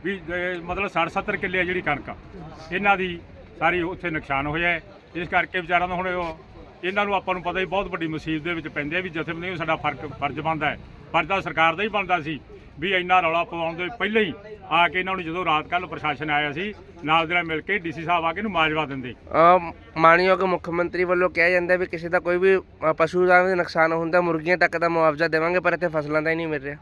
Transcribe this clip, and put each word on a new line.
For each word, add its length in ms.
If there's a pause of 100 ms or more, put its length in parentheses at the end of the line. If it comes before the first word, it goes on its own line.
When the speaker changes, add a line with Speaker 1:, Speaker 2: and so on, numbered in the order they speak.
Speaker 1:
ਵੀ, 160
ਅਹ, 420
ਮਤਲਬ, 240
ਸੱਠ 220
ਸੱਤਰ 280
ਕਿੱਲੇ 240
ਆ 40
ਜਿਹੜੀ 160
ਕਣਕ, 360 (560)
ਇਹਨਾਂ 240
ਦੀ 240 (380)
ਸਾਰੀ 240
ਉੱਥੇ 280
ਨੁਕਸਾਨ 360
ਹੋਇਆ 220
ਹੈ। 140 (320)
ਇਸ 140
ਕਰਕੇ 320
ਵਿਚਾਰਾਂ 280
ਨੂੰ 80
ਹੁਣ 120
ਉਹ, 300 (460)
ਇਹਨਾਂ 200
ਨੂੰ, 100
ਆਪਾਂ 200
ਨੂੰ 80
ਪਤਾ 180
ਹੀ, 40
ਬਹੁਤ 220
ਵੱਡੀ 200
ਮੁਸੀਬਤ 380
ਦੇ 100
ਵਿੱਚ 140
ਪੈਂਦੇ 280
ਆ 40
ਵੀ 80
ਜਥੇਬੰਦੀਆਂ 420
ਨੂੰ 80
ਸਾਡਾ 180
ਫਰਕ, 300
ਫਰਜ਼ 340
ਬਣਦਾ 300
ਹੈ। 80 (340)
ਫਰਜ਼ 160
ਤਾਂ 120
ਸਰਕਾਰ 340
ਦਾ 80
ਹੀ 60
ਬਣਦਾ 320
ਸੀ 200 (380)
ਵੀ 160
ਇੰਨਾ 260
ਰੌਲਾ 240
ਪਵਾਉਣ 300
ਦੇ 140 (100)
ਪਹਿਲਾਂ 240
ਹੀ 100 (380)
ਆ 180
ਕੇ 120
ਇਹਨਾਂ 140
ਨੂੰ, 100
ਜਦੋਂ 200
ਰਾਤ 240
ਕੱਲ੍ਹ 180
ਪ੍ਰਸ਼ਾਸਨ 440
ਆਇਆ 220
ਸੀ, 220 (300)
ਨਾਲ 240
ਦੇ 60
ਨਾਲ 100
ਮਿਲ 160
ਕੇ 180
ਡੀ 140
ਸੀ 120
ਸਾਹਿਬ 200
ਆ 80
ਕੇ 80
ਇਹਨੂੰ 120
ਮਾਜਵਾ 340
ਦਿੰਦੇ। 260
Speaker 2:
ਅਹ, 600 (240)
ਮਾਣਯੋਗ 460
ਮੁੱਖ 280
ਮੰਤਰੀ 340
ਵੱਲੋਂ 260
ਕਿਹਾ 200
ਜਾਂਦਾ 260
ਵੀ 100
ਕਿਸੇ 220
ਦਾ 120
ਕੋਈ 160
ਵੀ, 200
ਅਹ, 360
ਪਸ਼ੂ 340
ਦਾ 160
ਵੀ 120
ਨੁਕਸਾਨ 380
ਹੁੰਦਾ, 280
ਮੁਰਗੀਆਂ 380
ਤੱਕ 200
ਦਾ 100
ਮੁਆਵਜ਼ਾ 400
ਦੇਵਾਂਗੇ, 320
ਪਰ 120
ਇੱਥੇ 160
ਫਸਲਾਂ 340
ਦਾ 80
ਹੀ 40
ਨਹੀਂ 140
ਮਿਲ 140
ਰਿਹਾ। 200